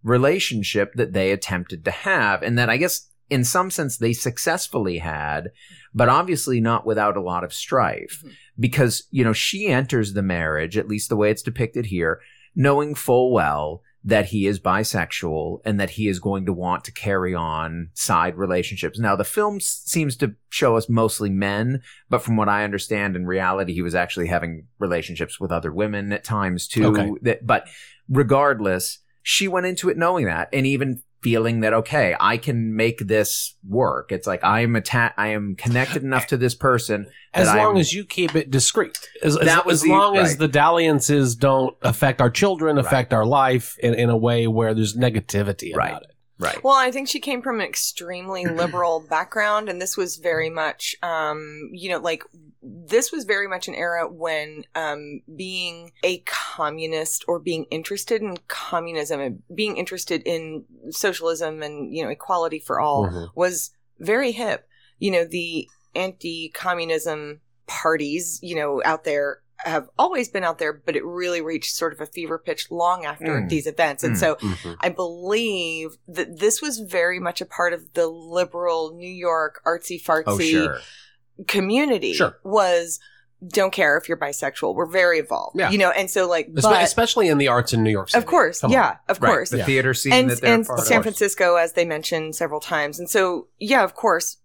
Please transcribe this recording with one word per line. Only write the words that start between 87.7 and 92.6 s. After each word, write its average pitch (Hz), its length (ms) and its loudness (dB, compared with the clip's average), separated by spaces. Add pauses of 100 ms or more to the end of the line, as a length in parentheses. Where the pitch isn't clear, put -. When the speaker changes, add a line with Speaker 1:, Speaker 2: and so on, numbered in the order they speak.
Speaker 3:
in 117 100 4
New 110 80 4
York 98 200 -2
City. - 120 4
Speaker 2:
Of - 40 -8
course. 302 340 2
Speaker 3:
Come - 80 0
on. 220 40 4
Speaker 2:
Yeah, 254 240 4 (120)
of - 140 0
Speaker 1:
Right. - 80 6
Speaker 2:
course. 139 200 2
Speaker 1:
The 120 80 -2
Speaker 3:
Yeah. 180 80 0
Speaker 1:
theater 131 280 4
scene 135 180 0
Speaker 2:
And, 254 180 6
Speaker 1:
that 120 120 -2
they're 233 120 6
Speaker 2:
and 226 120 2
Speaker 1:
part 123 140 -2
of. 220 40 -2
Speaker 2:
San 226 180 4
Francisco, 196 520 2
as 170 180 2
they 175 140 2
mentioned 156 500 -4
several 151 240 -4